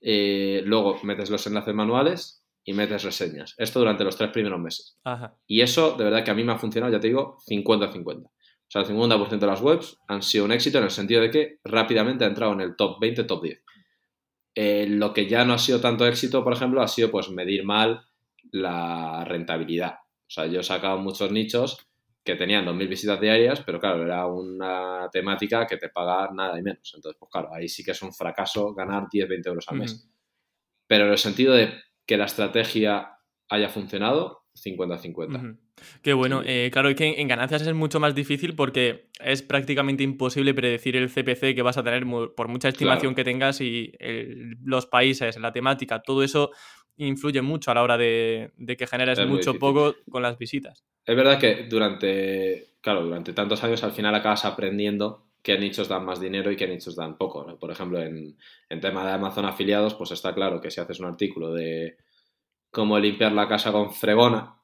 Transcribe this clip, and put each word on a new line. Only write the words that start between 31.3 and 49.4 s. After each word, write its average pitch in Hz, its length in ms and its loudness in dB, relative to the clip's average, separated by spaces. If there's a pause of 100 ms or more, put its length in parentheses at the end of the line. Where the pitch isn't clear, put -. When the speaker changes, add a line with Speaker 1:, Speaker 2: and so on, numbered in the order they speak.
Speaker 1:
de 113 180 6 (320)
que 107 140 2
la 101 80 2
estrategia 107 840 0 (360)
haya 104 220 0
funcionado, 107 760 -2 (100)
cincuenta 90 440 -6
cincuenta. 82 400 -10
Speaker 2:
Ujú. 117 200 -14 (440)
Qué 143 100 2
bueno. 131 300 2
Speaker 1:
Sí. - 80 -8
Speaker 2:
Eh, 123 220 0
claro, 135 180 4
es 139 60 2
que 156 100 2
en, 151 140 0
en 143 80 -2
ganancias 131 340 0
es 160 100 -2
mucho 156 280 0
más 147 140 2
difícil 147 420 -4
porque 127 520 0 (120)
es 135 220 -2
prácticamente 139 600 0
imposible 135 500 0
predecir 123 440 0
el 127 120 2
C 127 160 -2
P 127 100 2
C 131 200 0
que 123 80 0
vas 123 160 2
a 123 60 0
tener 123 200 0
mu-, 120 300 -4
por 113 140 -4
mucha 127 200 -2
estimación 131 460 2
Speaker 1:
Claro. - 20 -6
Speaker 2:
que 131 80 0
tengas 131 380 0
y 117 380 -6
el, 117 640 -10
los 131 220 0
países, 127 520 2
la 113 140 -4
temática, 131 500 -2
todo 135 200 2
eso 143 280 2 (500)
influye 139 420 -2
mucho 143 280 -2
a 120 40 4
la 120 100 6
hora 120 120 4
de, 113 600 0
de 123 200 -8
que 123 120 -6
generes 127 320 0
Speaker 1:
Es 131 60 4
muy 135 100 2
Speaker 2:
mucho - 140 2